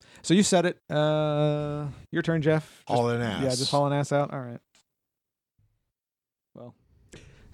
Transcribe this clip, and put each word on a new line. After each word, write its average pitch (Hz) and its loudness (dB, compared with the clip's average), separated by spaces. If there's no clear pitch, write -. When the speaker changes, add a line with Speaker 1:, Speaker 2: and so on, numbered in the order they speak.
Speaker 1:
So 165 2
you 202 8
set 175 4
it. 175 -4
Uh, 147 0
your 165 -2
turn, 165 0
Jeff. 151 2
Just, - -8
Speaker 2:
Haul 120 2
an 120 -2
ass. 110 -2
Speaker 1:
yeah, 135 0
just 127 -2
haul 143 4
an 139 0
ass 143 -2
out. 143 0
All 139 -8
right. 120 -12
Well. 120 -18